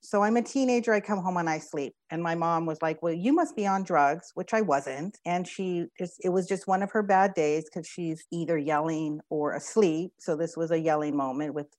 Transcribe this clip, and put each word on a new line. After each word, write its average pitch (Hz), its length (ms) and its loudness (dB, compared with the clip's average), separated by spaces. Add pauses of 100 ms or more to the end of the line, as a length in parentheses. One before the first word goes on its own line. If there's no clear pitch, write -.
So 202 180 0
I'm 220 160 4
a 233 60 4
teenager, 240 500 2
I 208 60 4
come 202 240 -2
home 180 140 -2
and 165 120 0
I 156 80 0
sleep. 151 360 -6 (180)
And 160 100 -4
my 170 140 0
mom 165 320 0
was 156 160 -4
like, 160 180 -2
"Well, 170 120 0
you 185 200 2
must 320 220 2
be 208 100 -2
on 196 180 2
drugs," 160 520 2
which 175 180 -4
I 220 80 4
wasn't. 147 640 -2
And 175 220 -2
she 180 400 -4 (100)
just, 175 260 -8
it 185 60 0
was 180 160 2
just 190 220 -4
one 190 160 2
of 196 80 -4
her 220 100 0
bad 196 320 4
days 156 400 0
'cause 165 140 -10
she's 165 440 -6
either 170 280 0
yelling 156 600 -2 (100)
or 147 220 -2
asleep. 175 680 0
So 170 160 -4
this 165 200 -4
was 165 140 -2
a 165 100 2
yelling 151 360 0
moment 143 400 -2
with 147 120 -6 (120)